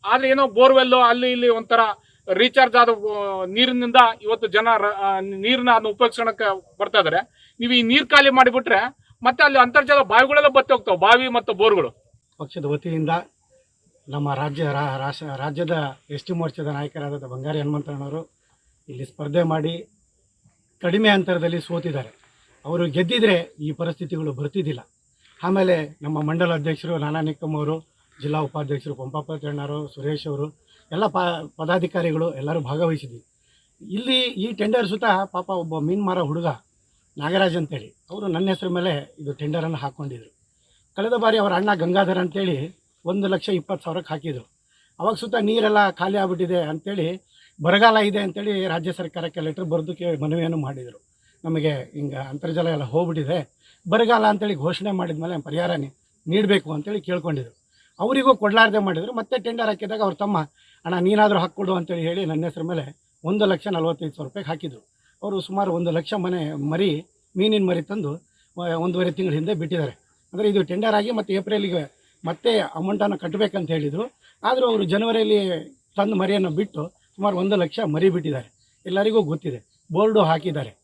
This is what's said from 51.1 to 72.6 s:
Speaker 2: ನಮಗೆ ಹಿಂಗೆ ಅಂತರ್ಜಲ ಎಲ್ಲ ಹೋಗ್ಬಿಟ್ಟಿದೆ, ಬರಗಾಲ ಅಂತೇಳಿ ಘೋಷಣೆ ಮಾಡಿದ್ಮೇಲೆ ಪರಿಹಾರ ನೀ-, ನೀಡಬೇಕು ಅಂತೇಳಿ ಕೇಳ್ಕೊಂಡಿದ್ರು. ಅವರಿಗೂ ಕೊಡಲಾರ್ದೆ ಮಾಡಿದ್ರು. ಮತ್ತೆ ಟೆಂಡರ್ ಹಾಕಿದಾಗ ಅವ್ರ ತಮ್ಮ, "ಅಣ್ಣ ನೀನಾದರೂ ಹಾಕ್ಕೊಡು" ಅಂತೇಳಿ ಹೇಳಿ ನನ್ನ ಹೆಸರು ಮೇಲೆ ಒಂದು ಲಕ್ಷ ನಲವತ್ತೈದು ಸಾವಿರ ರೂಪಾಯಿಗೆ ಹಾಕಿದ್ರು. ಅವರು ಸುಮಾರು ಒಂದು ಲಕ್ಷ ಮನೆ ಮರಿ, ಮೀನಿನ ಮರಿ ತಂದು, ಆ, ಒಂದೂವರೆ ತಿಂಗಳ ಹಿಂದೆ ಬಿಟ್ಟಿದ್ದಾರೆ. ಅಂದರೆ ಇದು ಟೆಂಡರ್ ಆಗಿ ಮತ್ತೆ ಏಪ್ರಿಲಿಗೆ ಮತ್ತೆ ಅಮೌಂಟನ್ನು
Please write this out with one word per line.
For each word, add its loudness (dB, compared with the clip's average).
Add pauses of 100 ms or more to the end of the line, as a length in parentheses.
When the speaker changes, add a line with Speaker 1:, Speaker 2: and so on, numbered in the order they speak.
Speaker 2:
ನಮಗೆ 0
ಹಿಂಗೆ -8
ಅಂತರ್ಜಲ -4
ಎಲ್ಲ -2
ಹೋಗ್ಬಿಟ್ಟಿದೆ, -4 (380)
ಬರಗಾಲ 4
ಅಂತೇಳಿ 0
ಘೋಷಣೆ -4
ಮಾಡಿದ್ಮೇಲೆ -4
ಪರಿಹಾರ -2
ನೀ-, -6 (340)
ನೀಡಬೇಕು 2
ಅಂತೇಳಿ -6
ಕೇಳ್ಕೊಂಡಿದ್ರು. -6 (400)
ಅವರಿಗೂ 2
ಕೊಡಲಾರ್ದೆ 4
ಮಾಡಿದ್ರು. -2
ಮತ್ತೆ -4
ಟೆಂಡರ್ -4
ಹಾಕಿದಾಗ -4
ಅವ್ರ 0
ತಮ್ಮ, -2 (460)
"ಅಣ್ಣ -2
ನೀನಾದರೂ 4
ಹಾಕ್ಕೊಡು" -2
ಅಂತೇಳಿ -4
ಹೇಳಿ -2
ನನ್ನ -2
ಹೆಸರು -6
ಮೇಲೆ -6 (280)
ಒಂದು 0
ಲಕ್ಷ 0
ನಲವತ್ತೈದು -4
ಸಾವಿರ -12
ರೂಪಾಯಿಗೆ -10
ಹಾಕಿದ್ರು. -10 (340)
ಅವರು -4
ಸುಮಾರು -4
ಒಂದು -2
ಲಕ್ಷ -4
ಮನೆ -4
ಮರಿ, -2 (320)
ಮೀನಿನ 2
ಮರಿ 0
ತಂದು, -6
ಆ, -10
ಒಂದೂವರೆ -2
ತಿಂಗಳ -4
ಹಿಂದೆ -2
ಬಿಟ್ಟಿದ್ದಾರೆ. -4 (400)
ಅಂದರೆ 0
ಇದು 2
ಟೆಂಡರ್ 0
ಆಗಿ 0
ಮತ್ತೆ -4
ಏಪ್ರಿಲಿಗೆ -4 (240)
ಮತ್ತೆ -2
ಅಮೌಂಟನ್ನು -2